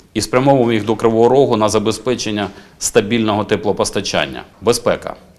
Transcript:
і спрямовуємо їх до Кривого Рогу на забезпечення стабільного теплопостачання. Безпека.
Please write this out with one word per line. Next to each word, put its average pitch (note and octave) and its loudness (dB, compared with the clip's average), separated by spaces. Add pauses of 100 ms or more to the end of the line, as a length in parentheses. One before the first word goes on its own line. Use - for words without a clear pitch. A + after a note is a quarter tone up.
(140)
і G#2+ -2
спрямовуємо B2+ 2
їх G#2 0
до A2 0
Кривого A2+ 4
Рогу B2 4
на G#2+ 2
забезпечення G#2+ -2 (300)
стабільного G#2+ 0
теплопостачання. F#2+ -2 (180)
Безпека. - -2 (220)